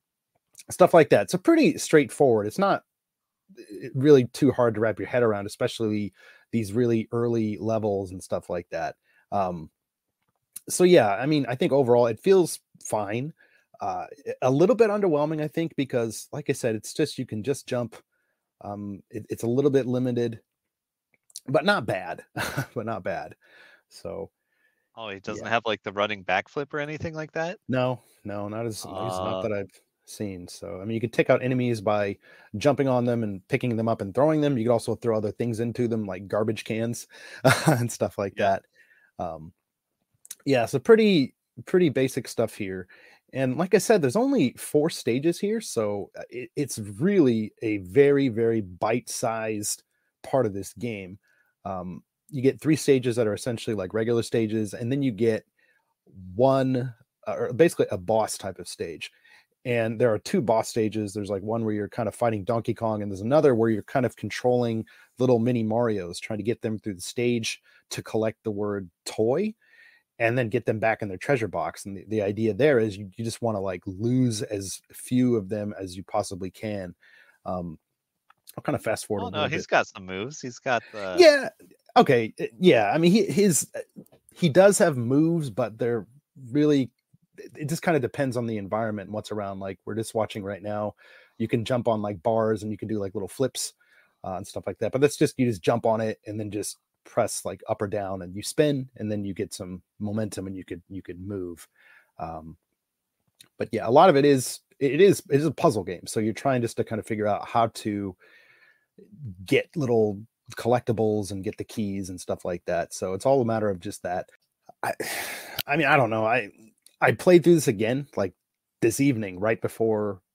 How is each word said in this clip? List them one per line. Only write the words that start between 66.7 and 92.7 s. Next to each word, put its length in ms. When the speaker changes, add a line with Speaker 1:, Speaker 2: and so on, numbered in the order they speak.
Speaker 1:
through 160
the 60
stage 640
to 120
collect 420
the 60
word 400
toy 480
and 200
then 100
get 180
them 140
back 220
in 60
their 100
treasure 300
box. 380
And 100
the, 120
the 140
idea 320
there 240
is 200
you, 180
you 80
just 180
wanna, 180
like, 260
lose 560
as 400
few 440
of 120
them 300
as 180
you 80
possibly 460
can. 440
Um, 320
I'll 80
kinda 160
fast 260
forward 180
Speaker 2:
Oh, 40
Speaker 1:
a 20
Speaker 2:
no, 160
Speaker 1:
little 20
Speaker 2:
he's 180
Speaker 1:
bit. 0
Speaker 2:
got 200
some 200
moves. 340
He's 180
got 320
the 340
Speaker 1:
Yeah. 240
Okay. 440
Uh, 60
yeah. 340
I 60
mean, 140
he, 120
his, 500
uh, 60
he 140
does 300
have 180
moves, 540
but 280
they're 280
really, 400
it, 180
it 120
just 140
kinda 180
depends 360
on 100
the 120
environment 500
and 60
what's 180
around. 280
Like, 240
we're 100
just 200
watching 300
right 180
now. 320
You 100
can 160
jump 240
on, 140
like, 200
bars 400
and 100